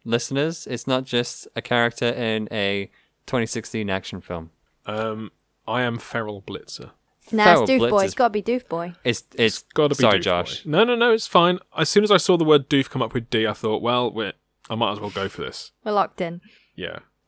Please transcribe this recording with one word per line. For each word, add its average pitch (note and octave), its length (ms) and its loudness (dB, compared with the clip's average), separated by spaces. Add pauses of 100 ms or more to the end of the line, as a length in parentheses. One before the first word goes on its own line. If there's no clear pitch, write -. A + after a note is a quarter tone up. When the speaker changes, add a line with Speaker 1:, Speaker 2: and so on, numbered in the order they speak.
Speaker 1:
listeners. C#3 640 -2
It's B2 200 -6
not C3 180 0
just - 500 -4
a A#2 60 -8
character A#2+ 460 0
in A2 440 -2
a G2+ 380 -2 (380)
twenty A#2 180 0
sixteen A2 440 -6
action F#2+ 320 -4
film. E2 280 -10 (380)
Speaker 2:
Um, G#2+ 440 -6 (360)
I A#2+ 160 -2
am A#2 160 -2
Feral G#2+ 420 -8
Blitzer. - 500 -14 (400)
Speaker 3:
Nah, G#3+ 120 2
Speaker 1:
Feral F3 200 8
Speaker 3:
it's G#2 80 2
doof C4 80 6
boy. A#2 100 4
Speaker 1:
Blitz G3 160 4
Speaker 3:
It's G3 60 -2
Speaker 1:
is - 40 -10
Speaker 3:
gotta A#3+ 140 2
be G#3 140 -4
doof G#3+ 240 -4
boy. E3+ 260 -8 (100)
Speaker 1:
It's, A#2+ 180 -2 (120)
it's, - 60 -6
Speaker 2:
It's A2+ 220 2 (120)
gotta D3 220 2
be - 60 -2
Speaker 1:
sorry, G#2+ 180 6
Speaker 2:
doof F2 40 -6
Speaker 1:
Josh. F2 400 -2
Speaker 2:
boy. D#3+ 80 -10
No, F3 120 4
no, A#3+ 120 0
no, A#3 160 2
it's A3 160 0
fine. F3+ 300 4 (200)
As D#3+ 120 0
soon G#3 140 4
as G#3 80 4
I G3 60 8
saw F3+ 200 4
the E3 80 4
word D3 240 4
doof C#3 200 2
come B2+ 120 -4
up A#2 140 -4
with A#2+ 160 -6
D, A2 160 0
I G#2 60 -2
thought, A2 280 -2
well, A#2+ 300 0
we're, G#2 220 -6 (360)
I A2 60 -6
might A2 180 0
as G2+ 60 -8
well G#2 100 -8
go G2 180 -4
for - 140 -10
this. - 300 -12 (120)
Speaker 3:
We're G#3+ 100 -6
locked - 280 -2
in. F3 200 -8 (340)
Speaker 2:
Yeah. E2+ 240 -10 (280)